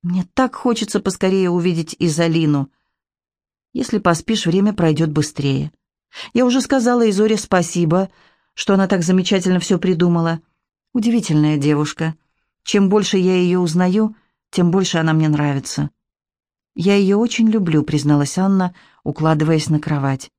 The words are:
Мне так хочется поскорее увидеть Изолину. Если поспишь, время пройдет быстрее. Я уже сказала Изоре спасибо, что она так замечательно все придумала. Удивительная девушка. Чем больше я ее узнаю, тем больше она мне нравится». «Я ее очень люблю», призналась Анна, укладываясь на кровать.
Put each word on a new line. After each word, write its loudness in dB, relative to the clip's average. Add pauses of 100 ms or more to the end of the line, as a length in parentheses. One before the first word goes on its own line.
Мне -4
так 0
хочется -4
поскорее 0
увидеть -2
Изолину. 0 (1000)
Если -4
поспишь, -2
время 0
пройдет 0
быстрее. -4 (600)
Я 2
уже 2
сказала 2
Изоре 2
спасибо, 0 (440)
что 0
она 2
так 0
замечательно 2
все -2
придумала. 0 (520)
Удивительная 0
девушка. -2 (480)
Чем 2
больше 2
я 2
ее 2
узнаю, 0 (360)
тем 2
больше 0
она 0
мне 2
нравится». -2 (880)
«Я -2
ее 2
очень 0
люблю», 0
призналась 0
Анна, 0 (300)
укладываясь 0
на 0
кровать. -4